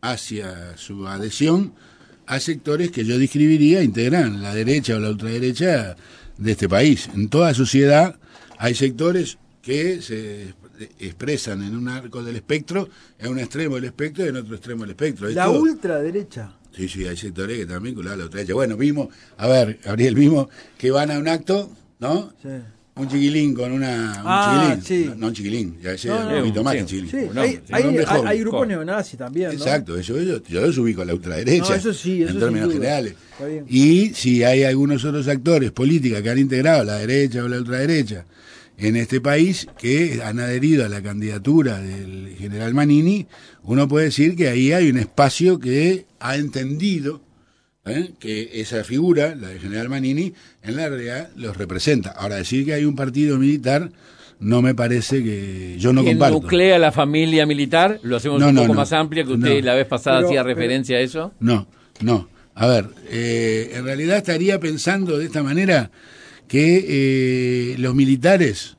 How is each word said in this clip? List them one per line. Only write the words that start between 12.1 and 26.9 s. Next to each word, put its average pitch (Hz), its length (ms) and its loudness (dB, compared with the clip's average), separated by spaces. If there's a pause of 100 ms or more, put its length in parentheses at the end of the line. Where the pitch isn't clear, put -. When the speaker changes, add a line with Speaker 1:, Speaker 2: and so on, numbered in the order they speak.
Speaker 1:
del 117 120 -10
espectro, 156 520 -6 (300)
en 131 140 -8
un 131 80 -6
extremo 139 340 -6
del 127 100 -6
espectro 151 400 -8
y 170 40 -4
en 131 80 -6
otro 113 180 -12
extremo 113 300 -12
del 98 80 -12
espectro. 107 360 -6
Speaker 2:
La 175 160 -2
Speaker 1:
Esto 240 160 4
Speaker 2:
ultraderecha. 170 920 -2 (200)
Speaker 1:
Sí, 92 140 -6
sí, 92 180 -8
hay 87 120 -8
sectores 95 380 -8
que 110 80 -6
están 87 180 -10
vinculados 104 320 -10
a 98 60 -10
la 85 40 -8
ultraderecha. 90 300 -6
Bueno, 113 240 0
vimos, 147 300 0 (280)
a 104 120 -4
ver, 120 360 2
Gabriel, 117 300 2
vimos 143 320 6 (320)
que 127 120 0
van 147 200 2
a 147 80 -4
un 151 100 -2
acto, 190 420 -2 (300)
¿no? 160 320 -4 (100)
Speaker 2:
Sí. 135 60 -14 (460)
Speaker 1:
Un 135 140 -6
chiquilín 143 460 2
con 123 180 -4
una, 123 460 -4
un 101 80 -12
Speaker 2:
Ah, 190 520 2
Speaker 1:
chiquilín. 92 60 -12
Speaker 2:
sí. 175 240 0
Speaker 1:
No, 120 60 -8
no 110 140 -6
un 117 40 -4
chiquilín, 101 500 -6
ya 92 140 -8
sea 92 180 -4
Speaker 2:
No, - 100 -2
no. - 100 -4
Speaker 1:
un 147 60 0
poquito 110 220 -2
más 135 120 0
Speaker 3:
Sí, 135 60 -2
Speaker 1:
que 98 40 -4
chiquilín. 92 260 -8